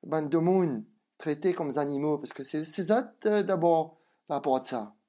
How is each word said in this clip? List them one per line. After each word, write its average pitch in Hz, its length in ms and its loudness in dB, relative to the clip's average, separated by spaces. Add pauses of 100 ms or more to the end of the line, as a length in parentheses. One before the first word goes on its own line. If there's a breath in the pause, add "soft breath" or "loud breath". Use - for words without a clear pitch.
ben, 156 240 -2
de 147 120 2
monde 165 440 4 (360)
traité 156 360 -2
comme 170 140 -4
des 135 100 -4
animaux, 143 400 0
parce 143 140 -10
que 143 100 -12
c'est, 156 220 -6
c'est 165 200 -6
ça, 220 280 0 (140)
euh, 208 160 2
d'abord, 165 540 2 (320 soft breath)
la 143 120 -2
porte 131 260 0
ça. 107 280 -6 (140)